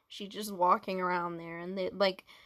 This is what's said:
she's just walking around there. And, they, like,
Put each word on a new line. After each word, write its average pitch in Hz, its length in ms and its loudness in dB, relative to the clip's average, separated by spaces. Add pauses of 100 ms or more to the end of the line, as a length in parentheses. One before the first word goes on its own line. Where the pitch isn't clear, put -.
she's - 180 -12
just 208 240 -8
walking 185 480 4
around 175 380 0
there. 165 220 -10
And, 185 180 -6
they, 185 120 -2
like, 190 360 2 (200)